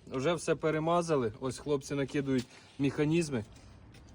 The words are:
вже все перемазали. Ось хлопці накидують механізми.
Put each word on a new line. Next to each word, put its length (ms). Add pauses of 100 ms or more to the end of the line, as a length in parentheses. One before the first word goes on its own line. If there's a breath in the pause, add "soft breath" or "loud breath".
(120)
вже 220
все 200
перемазали. 840
Ось 180
хлопці 360
накидують 520 (320 loud breath)
механізми. 640 (720)